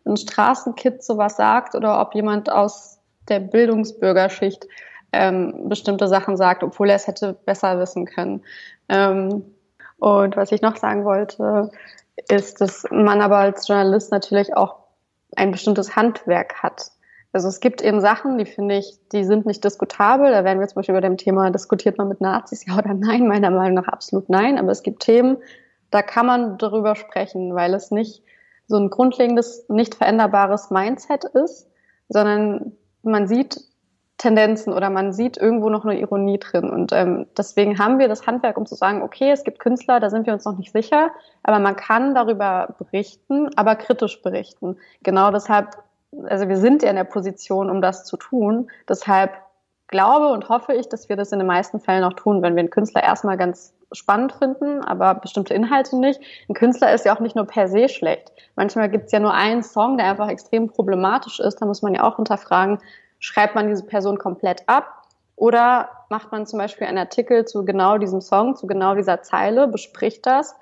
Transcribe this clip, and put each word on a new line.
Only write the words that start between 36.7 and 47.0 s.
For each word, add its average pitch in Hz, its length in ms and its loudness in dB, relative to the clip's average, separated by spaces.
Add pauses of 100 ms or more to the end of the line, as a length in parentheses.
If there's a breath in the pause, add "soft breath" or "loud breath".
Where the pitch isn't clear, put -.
Und, 180 220 -4
ähm, 180 340 0 (100)
deswegen 202 420 0
haben 220 200 2
wir 262 100 4
das 214 180 -4
Handwerk, 240 300 -2
um 214 80 -4
zu - 100 -14
sagen, 202 280 -2
okay, 262 280 0
es 285 140 0
gibt - 140 -8
Künstler, 247 420 0
da 214 80 -2
sind 220 180 -2
wir 233 60 -2
uns 202 140 -6
noch 202 100 -6
nicht 185 160 -12
sicher, 302 380 2 (320 loud breath)
aber 214 160 2
man 196 180 2
kann 247 380 0
darüber 208 640 0
berichten, 269 800 -4
aber 214 200 4
kritisch 220 460 -2
berichten. 185 560 -8 (240 soft breath)
Genau 190 280 4
deshalb, 208 460 0 (480)
also 196 240 -2
wir 190 80 0
sind 254 260 4
ja 208 80 2
in 196 60 0
der 185 80 -2